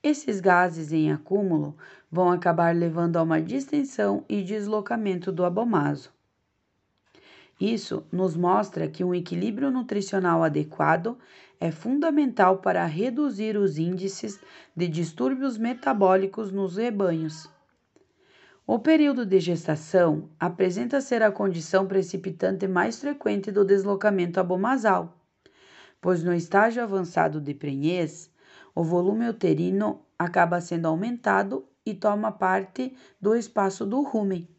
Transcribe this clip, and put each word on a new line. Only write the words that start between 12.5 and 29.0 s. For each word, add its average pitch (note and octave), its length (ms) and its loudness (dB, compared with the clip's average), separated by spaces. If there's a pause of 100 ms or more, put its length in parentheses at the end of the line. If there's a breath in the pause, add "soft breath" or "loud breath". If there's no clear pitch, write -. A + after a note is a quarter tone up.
para F3+ 280 0
reduzir G#3+ 680 -2
os F#3 220 0
índices F#3+ 600 -6 (380 loud breath)
de E3+ 100 -2
distúrbios A#3+ 720 -2
metabólicos G3+ 920 2
nos F#3+ 240 -4
rebanhos. F#3 720 -2 (1160 soft breath)
O A3+ 120 2
período C#4+ 460 4
de F#3+ 140 4
gestação E3 1000 0
apresenta F#3 640 -2
ser A#3+ 240 0
a G#3 80 4
condição F#3+ 560 0
precipitante F#3+ 800 -2
mais F#3+ 320 0
frequente A3 500 -4
do G3+ 140 2
deslocamento G3 800 2
abomasal, F#3 760 0 (840 soft breath)
pois F3 200 0
no F3 120 0
estágio G#3+ 500 2
avançado E3+ 560 -2
de C#3+ 140 -8
prenhez, D3+ 760 -4 (460 loud breath)
o E3+ 80 0
volume F#3+ 460 0